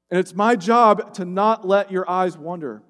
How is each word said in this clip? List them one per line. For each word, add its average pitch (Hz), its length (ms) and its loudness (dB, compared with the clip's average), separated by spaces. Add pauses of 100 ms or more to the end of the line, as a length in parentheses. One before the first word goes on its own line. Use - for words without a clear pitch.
(100)
And 180 80 -2
it's 180 160 -4
my 220 220 2
job 214 580 2
to 190 100 -8
not 202 420 -2
let 196 260 0
your 185 180 -4
eyes 185 260 -2
wander. 151 540 -12